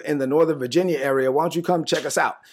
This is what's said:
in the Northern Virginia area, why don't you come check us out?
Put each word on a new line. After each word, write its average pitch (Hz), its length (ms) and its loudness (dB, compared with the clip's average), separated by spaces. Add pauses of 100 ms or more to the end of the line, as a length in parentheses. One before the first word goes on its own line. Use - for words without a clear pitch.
in 151 140 -2
the 131 80 -2
Northern 156 320 2
Virginia 156 400 0
area, 135 320 2
why 147 120 2
don't 170 120 -2
you 170 80 -2
come 170 200 0
check 156 220 -2
us 151 140 -2
out? 135 180 -2 (140)